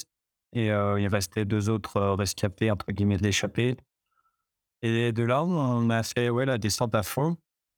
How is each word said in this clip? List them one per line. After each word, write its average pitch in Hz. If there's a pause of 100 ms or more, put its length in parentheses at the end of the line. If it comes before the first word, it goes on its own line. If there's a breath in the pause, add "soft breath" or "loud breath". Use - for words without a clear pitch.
(540)
Et, 110
euh, 101
il 101
restait 104
deux 104
autres, 110
euh, 98
rescapés, 101
entre 98
guillemets, 101
de 87
l'échappée. 117 (1040)
Et 117
de 113
là, 127
on 127
a 113
fait, 120
ouais, 123
la 131
descente 107
à 110
fond. 160 (420)